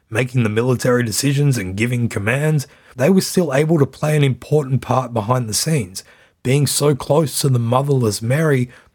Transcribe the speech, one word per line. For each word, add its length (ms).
making 340
the 60
military 540
decisions 560
and 180
giving 320
commands, 580
they 140
were 100
still 340
able 240
to 80
play 300
an 80
important 580
part 300
behind 360
the 60
scenes, 480
being 240
so 280
close 460
to 80
the 100
motherless 640
Mary, 480